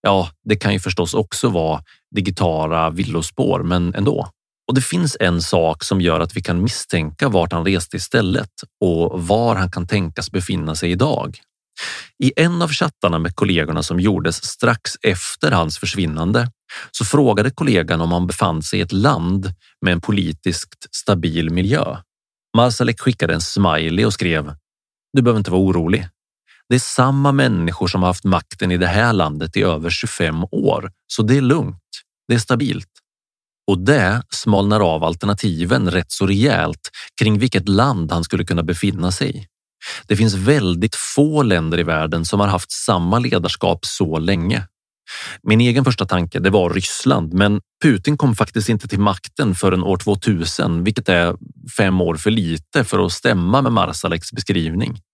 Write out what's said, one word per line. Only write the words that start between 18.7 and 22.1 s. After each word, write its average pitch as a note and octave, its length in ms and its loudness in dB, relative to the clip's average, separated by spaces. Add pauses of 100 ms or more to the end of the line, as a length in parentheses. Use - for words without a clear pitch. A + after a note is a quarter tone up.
i - 20 0
ett F2+ 100 -4
land F#2+ 640 0 (280)
med F#2+ 120 2
en E2+ 80 0
politiskt - 920 -4
stabil D#2+ 540 0
miljö. F#2+ 480 -2 (600)